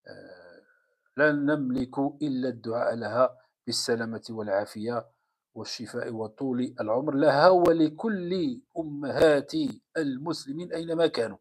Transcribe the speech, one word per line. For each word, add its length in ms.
آه، 540
لا 140
نملك 680
إلا 500
الدعاء 460
لها 420
بالسلامة 640
والعافية 800
والشفاء 580
وطول 680
العمر 360
لها 340
ولكل 1120
أمهات 720
المسلمين 760
أينما 340
كانوا. 340